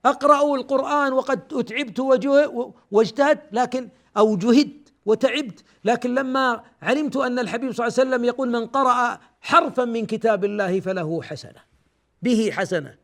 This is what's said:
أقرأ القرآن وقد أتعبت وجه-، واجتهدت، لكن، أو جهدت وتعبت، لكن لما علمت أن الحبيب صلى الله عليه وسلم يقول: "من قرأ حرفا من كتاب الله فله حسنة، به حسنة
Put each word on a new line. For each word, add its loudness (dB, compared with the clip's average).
أقرأ 2
القرآن 0
وقد -2
أتعبت -6
وجه-، 2
واجتهدت، 2
لكن، -2
أو 4
جهدت 2
وتعبت، -2
لكن 0
لما -2
علمت -2
أن -2
الحبيب -4
صلى -4
الله 0
عليه 2
وسلم -2
يقول: -2
"من -2
قرأ 0
حرفا 2
من -4
كتاب 0
الله -2
فله -4
حسنة، -16
به 2
حسنة -4